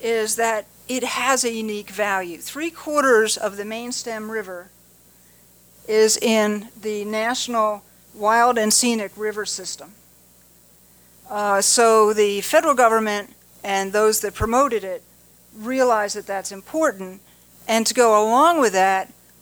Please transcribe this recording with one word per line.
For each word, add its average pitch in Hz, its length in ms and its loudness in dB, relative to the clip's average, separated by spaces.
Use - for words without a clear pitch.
is 220 360 -4
that 226 300 -2
it 247 160 -4
has 247 400 -2
a 233 80 -2
unique 208 380 -8
value. 190 480 -4
Three 320 320 -10
quarters 269 640 2
of 202 200 -4
the 202 80 -10
main 233 280 -10
stem 220 380 -10
river 190 400 -12
is 220 300 4
in 214 520 0
the 208 240 -8
National 214 800 -4
Wild 226 440 2
and 214 140 2
Scenic 226 440 0
River 208 280 -6
System. 185 480 -12
Uh, 208 320 0
so 220 520 4
the 202 280 2
federal 311 340 2
government 220 600 2
and 196 300 -4
those 214 280 2
that 202 140 -8
promoted 233 500 0
it 185 180 -10
realize 226 580 0
that 208 120 -12
that's 196 260 -8
important. 196 680 -4
And 226 200 0
to - 80 -4
go 226 260 6
along 285 400 4
with 220 120 2
that, 190 400 2